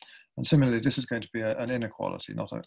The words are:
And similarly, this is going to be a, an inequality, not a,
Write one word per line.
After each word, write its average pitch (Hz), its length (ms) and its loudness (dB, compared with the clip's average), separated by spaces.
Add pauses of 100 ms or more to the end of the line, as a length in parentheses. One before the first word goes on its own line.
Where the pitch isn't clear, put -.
(380)
And 127 80 -2
similarly, 131 340 6
this 127 180 2
is 127 80 -4
going 117 160 -4
to - 100 -14
be 117 100 -4
a, 110 180 0
an 120 100 -4
inequality, 110 640 -6
not 104 180 -6
a, 110 160 -8